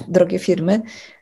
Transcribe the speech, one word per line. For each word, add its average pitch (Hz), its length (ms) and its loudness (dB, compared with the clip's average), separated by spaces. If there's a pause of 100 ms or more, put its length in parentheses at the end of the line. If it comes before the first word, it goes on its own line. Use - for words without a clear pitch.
drogie 180 300 2
firmy, 185 440 0 (400)